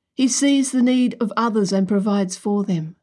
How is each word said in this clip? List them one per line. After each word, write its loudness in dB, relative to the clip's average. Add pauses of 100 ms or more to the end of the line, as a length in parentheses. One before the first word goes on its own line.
(140)
He 2
sees 2
the 0
need 2
of -4
others 0
and 2
provides 0
for -2
them. -4